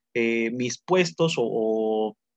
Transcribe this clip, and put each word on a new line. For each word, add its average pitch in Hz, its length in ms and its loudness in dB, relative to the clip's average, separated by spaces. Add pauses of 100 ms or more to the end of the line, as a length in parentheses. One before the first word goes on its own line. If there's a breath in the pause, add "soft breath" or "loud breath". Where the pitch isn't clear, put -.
(140)
Eh, 117 380 0
mis 123 280 -6
puestos 170 580 0
o, 123 60 2
o 110 760 0 (200)